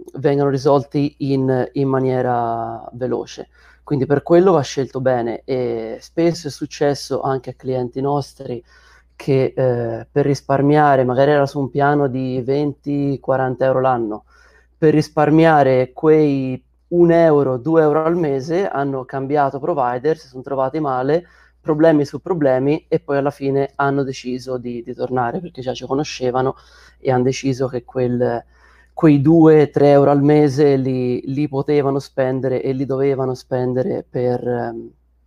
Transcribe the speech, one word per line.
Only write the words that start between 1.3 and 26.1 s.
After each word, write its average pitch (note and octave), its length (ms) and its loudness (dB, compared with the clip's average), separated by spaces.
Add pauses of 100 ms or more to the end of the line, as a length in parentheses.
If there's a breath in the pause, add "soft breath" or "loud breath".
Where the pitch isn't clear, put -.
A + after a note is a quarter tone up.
in C#3 160 -2
maniera A#2+ 1040 -2
veloce. A#2+ 560 -8 (360 soft breath)
Quindi C#3 200 -2
per C#3+ 180 0
quello F3 300 4
va D#3+ 80 4
scelto C3 400 -6
bene, A#2+ 440 -2
e A#2 560 -6
spesso E3 480 -2
è - 20 -6
successo C#3+ 720 -4
anche C3 280 -6
a B2 40 -14
clienti B2+ 480 -6
nostri C#3 600 -6 (540 soft breath)
che, C3 400 0
eh, A#2+ 540 -2
per C#3+ 160 0
risparmiare, C#3 800 2
magari C3 260 2
era C#3+ 160 4
su C#3+ 120 -8
un C3+ 120 -4
piano C#3+ 380 0
di C3 360 -4
venti, C#3 760 -4
quaranta C3 440 -2
euro C3 160 2
l'anno, A#2 440 -2 (520 soft breath)
per D#3 160 2
risparmiare D3+ 1000 4
quei C#3 680 2 (260)
un F3 220 4
euro, D3 460 4
due D#3 260 2
euro D3+ 220 2
al E3+ 120 0
mese E3 520 -2
hanno C3+ 360 -4
cambiato C3+ 540 -2
provider, C#3+ 600 -2
si - 100 -20
sono B2+ 140 -16
trovati C3+ 360 -4
male, C#3+ 460 -2 (360 soft breath)
problemi D#3 440 2
su C#3 160 -10
problemi, C#3+ 680 0
e D#3+ 140 -2
poi C#3+ 160 -4
alla C#3 140 0
fine C#3 460 -4
hanno C#3 280 0
deciso B2+ 540 -8
di, A#2+ 240 -10
di A#2+ 120 -12
tornare B2 460 -4
perché E3 220 -14
già B2 100 -6
ci A#2+ 140 -10
conoscevano C3 680 -2 (460 soft breath)